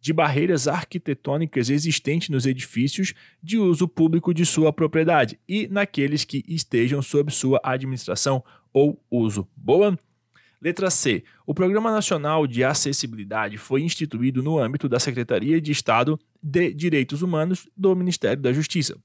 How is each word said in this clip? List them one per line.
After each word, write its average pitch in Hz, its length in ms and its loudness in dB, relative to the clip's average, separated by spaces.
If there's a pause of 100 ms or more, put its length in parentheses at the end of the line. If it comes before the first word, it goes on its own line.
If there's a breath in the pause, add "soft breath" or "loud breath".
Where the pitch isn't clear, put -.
de 151 120 -4
barreiras 151 560 2
arquitetônicas 147 1000 -4
existentes 147 640 0
nos 131 160 0
edifícios 131 680 -2 (280 soft breath)
de 196 160 -2
uso 180 280 4
público 165 460 2
de 165 140 2
sua 156 260 4
propriedade 160 760 2
e 208 220 -4
naqueles 151 560 -2
que - 240 -6
estejam 139 540 0
sob 147 300 0
sua 131 300 2
administração 131 800 -4 (300 soft breath)
ou 147 380 2
uso. 107 360 0 (100)
Boa? 185 420 2 (640 soft breath)
Letra 175 300 -2
C. 113 320 0 (240 soft breath)
O 147 80 -2
Programa 202 380 2
Nacional 160 520 0
de 123 200 0
Acessibilidade 110 920 -2
foi 135 260 -2
instituído 131 600 -2
no 156 160 0
âmbito 135 300 -2
da 123 100 2
Secretaria 123 640 0
de 151 100 -6
Estado 139 480 2 (240)
de 151 320 -2
Direitos 147 480 -2
Humanos 175 540 -2
do 190 180 4
Ministério 170 480 0
da 127 100 2
Justiça. 151 520 -2